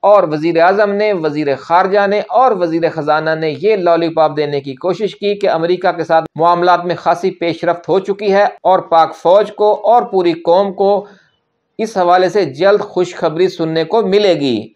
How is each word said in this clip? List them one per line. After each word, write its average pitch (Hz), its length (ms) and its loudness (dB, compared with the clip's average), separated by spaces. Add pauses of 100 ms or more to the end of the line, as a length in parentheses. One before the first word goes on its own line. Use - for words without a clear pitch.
और 196 280 4
वज़ीर 160 300 0
आज़म 196 300 2
ने, 208 220 0
वज़ीर 151 440 -2
ख़ारजा 190 500 0
ने 202 140 0
और 240 340 2
वज़ीर 165 340 -2
ख़जाना 156 460 -2
ने 160 160 -4
ये 180 260 0
लॉलीपॉप 165 540 0
देने 147 300 -4
की 135 160 -12
कोशिश 185 380 -4
की 202 200 -4
कि 202 120 -4
अमेरिका 175 460 0
के 165 120 -6
साथ 160 180 0 (160)
मामलात 175 460 2
में 175 120 -4
खासी 175 340 -2
पेशरफ्त 170 580 -4
हो 170 120 2
चुकी 196 300 -4
है 202 160 2 (180)
और 180 160 2 (100)
पाक 160 240 2
फ़ौज 202 360 2
को 208 240 0
और 226 300 2
पूरी 180 280 0 (120)
कौम 190 280 2
को 196 180 0 (880)
इस 214 180 -6
हवाले 185 340 2
से 208 140 0 (100)
जल्द 196 280 2
खुशखबरी 175 680 -2
सुनने 160 360 -4
को 220 200 -2
मिलेगी। 165 720 0